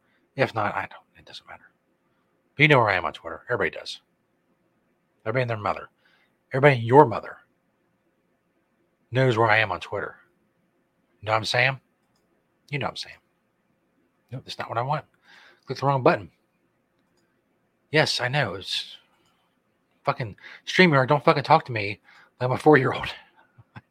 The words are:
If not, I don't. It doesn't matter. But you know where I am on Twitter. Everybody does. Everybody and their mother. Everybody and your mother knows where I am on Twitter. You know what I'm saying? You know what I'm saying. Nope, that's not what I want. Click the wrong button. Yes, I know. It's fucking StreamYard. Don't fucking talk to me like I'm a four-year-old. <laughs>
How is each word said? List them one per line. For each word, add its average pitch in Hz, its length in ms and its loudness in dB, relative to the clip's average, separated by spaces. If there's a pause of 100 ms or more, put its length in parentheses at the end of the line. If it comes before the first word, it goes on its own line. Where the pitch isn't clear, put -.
(340)
If 131 200 -2
not, 104 200 -4
I 98 60 -6
don't. - 220 -12 (140)
It - 80 -20
doesn't - 220 -20
matter. - 160 -20 (960)
But 139 60 2
you 151 60 6
know 147 100 6
where 110 120 2
I 98 60 2
am 85 80 -2
on 73 80 -6
Twitter. 82 360 -14
Everybody 98 300 -4
does. - 220 -14 (1200)
Everybody 113 180 -2
and 120 80 -4
their 113 80 -6
mother. 90 300 -6 (640)
Everybody 135 240 4
and 117 80 -4
your 131 200 8
mother 101 340 -6 (1700)
knows 127 260 2
where 113 140 4
I 107 80 4
am 107 120 2
on 87 100 -6
Twitter. - 360 -10 (1040)
You 101 60 -16
know 107 60 -2
what 110 60 2
I'm 107 60 -8
saying? 127 360 0 (880)
You 143 80 -8
know 120 80 -6
what - 40 -6
I'm - 60 -14
saying. - 200 -16 (1120)
Nope, 131 140 -14
that's - 140 -16
not - 100 -10
what 117 100 -6
I 120 40 -2
want. 139 220 -4 (640)
Click 127 120 -10
the 131 80 -2
wrong 139 160 0
button. 120 280 2 (1600)
Yes, 151 300 0
I 123 80 -4
know. 127 260 -4
It's - 420 -12 (1080)
fucking 117 320 -6 (300)
StreamYard. 143 420 4
Don't 143 160 2
fucking 147 180 2
talk 156 240 2
to 131 60 -10
me 104 280 -6 (400)
like 127 80 -2
I'm 127 40 -2
a 123 60 -4
four-year-old. 131 500 4
<laughs> - 60 -12 (760)